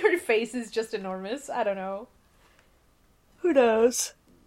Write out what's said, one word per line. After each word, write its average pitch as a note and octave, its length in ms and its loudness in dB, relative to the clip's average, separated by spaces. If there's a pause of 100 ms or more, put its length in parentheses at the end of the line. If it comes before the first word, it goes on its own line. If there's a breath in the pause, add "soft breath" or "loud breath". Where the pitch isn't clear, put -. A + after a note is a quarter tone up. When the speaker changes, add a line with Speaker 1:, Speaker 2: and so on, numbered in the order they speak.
Speaker 1:
her F4 160 4
face A3+ 360 0
is A#3 180 -8
just A3+ 220 -4
enormous. G3 560 -8
I - 140 -2
don't G3+ 120 0
know. G3 320 -8 (1300)
Speaker 2:
Who F4 140 2
knows? A#3+ 600 4 (340)